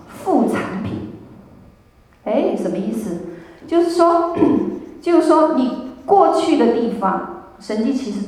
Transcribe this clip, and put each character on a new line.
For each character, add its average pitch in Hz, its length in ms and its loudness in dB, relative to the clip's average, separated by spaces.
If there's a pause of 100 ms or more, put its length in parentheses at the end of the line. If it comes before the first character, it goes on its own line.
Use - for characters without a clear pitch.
副 311 400 0
产 - 340 -4
品。 - 300 -8 (1120)
哎， 233 320 0
什 180 120 -4
么 170 80 -4
意 208 160 -4
思？ 214 240 -6 (500)
就 339 140 2
是 339 100 2
说， 339 440 2 (320)
<clears throat> - 340 -10
就 339 200 2
是 - 80 2
说 311 260 4
你 - 380 -2 (120)
过 - 300 4
去 330 240 2
的 226 140 4
地 226 260 -2
方， 190 460 -4 (160)
神 220 240 -4
迹 277 100 0
奇 226 160 -6
事 202 180 -6